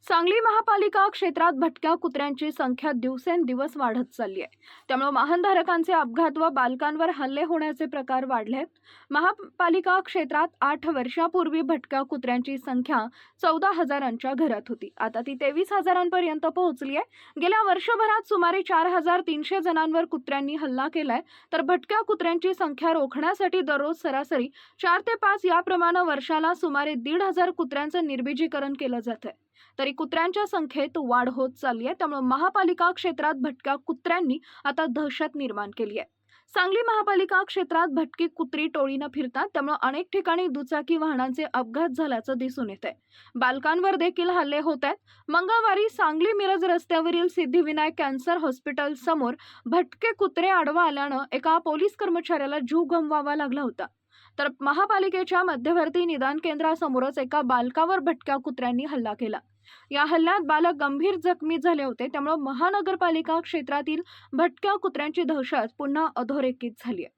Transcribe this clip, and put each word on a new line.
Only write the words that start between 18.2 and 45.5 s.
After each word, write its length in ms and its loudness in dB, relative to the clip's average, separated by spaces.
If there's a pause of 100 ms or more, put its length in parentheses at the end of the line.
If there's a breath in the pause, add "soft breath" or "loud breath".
सुमारे 380 2
चार 200 4
हजार 400 2
तीनशे 340 -2
जणांवर 440 2
कुत्र्यांनी 500 -4
हल्ला 380 -2
केलाय, 280 -2 (300 loud breath)
तर 120 0
भटक्या 400 0
कुत्र्यांची 500 0
संख्या 400 0
रोखण्यासाठी 680 0
दररोज 420 -2
सरासरी 440 -2 (320 loud breath)
चार 220 2
ते 200 0
पाच 240 2
याप्रमाणे 640 2
वर्षाला 460 0
सुमारे 420 -2
दीड 260 -2
हजार 300 2
कुत्र्यांचं 560 -2
निर्बीजीकरण 720 -2
केलं 200 -2
जातंय. 320 -8 (480 soft breath)
तरी 120 0
कुत्र्यांच्या 560 0
संख्येत 500 -4
वाढ 320 2
होत 220 -2
चालली 340 -4
आहे, 80 -2
त्यामुळे 280 -4
महापालिका 720 2
क्षेत्रात 440 -2
भटक्या 420 -2
कुत्र्यांनी 600 -2 (260 loud breath)
आता 240 0
दहशत 480 -4
निर्माण 420 -6
केली 220 -4
आहे. 80 -10 (460 soft breath)
सांगली 340 2
महापालिका 560 2
क्षेत्रात 460 0
भटकी 380 -2
कुत्री 400 -4
टोळीनं 460 -2
फिरतात, 400 -4
त्यामुळे 280 -2
अनेक 320 -2
ठिकाणी 340 0
दुचाकी 500 -2
वाहनांचे 480 -2
अपघात 440 -2
झाल्याचं 480 -2
दिसून 320 -4
येतंय. 240 -10 (420 soft breath)
बालकांवर 600 2
देखील 340 0
हल्ले 300 0
होत 240 -2
आहेत. 120 -2 (340 soft breath)
मंगळवारी 600 2